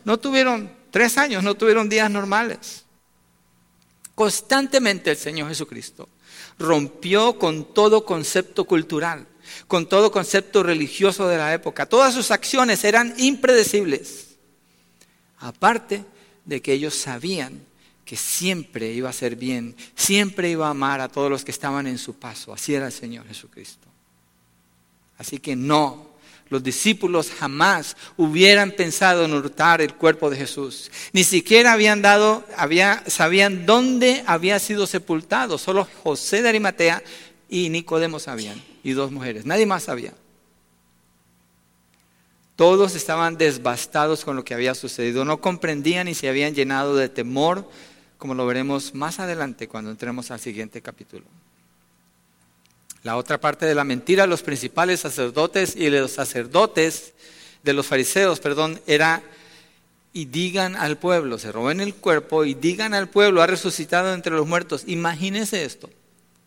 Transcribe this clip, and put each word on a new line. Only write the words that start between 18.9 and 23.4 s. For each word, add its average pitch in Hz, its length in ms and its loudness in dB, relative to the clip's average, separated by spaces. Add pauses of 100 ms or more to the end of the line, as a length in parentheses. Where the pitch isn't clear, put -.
iba 127 160 -6
a 123 60 -10
ser 117 220 -6
bien, 120 380 -8 (220)
siempre 196 540 0
iba 160 160 0
a 147 60 0
amar 139 280 -2
a 131 80 -6
todos 143 220 -2
los 135 160 -4
que 135 40 -12
estaban 139 360 -6
en 127 100 -6
su 120 220 -12
paso. 113 340 -16
Así 143 220 -4
era 139 100 -2
el 120 80 -10
Señor 117 340 -14
Jesucristo. - 640 -20 (1300)